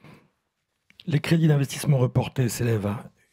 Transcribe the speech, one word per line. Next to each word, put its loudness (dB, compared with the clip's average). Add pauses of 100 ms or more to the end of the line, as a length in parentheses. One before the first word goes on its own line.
(1080)
Les 0
crédits 2
d'investissement 0
reportés 0
s'élèvent -2
à -6 (240)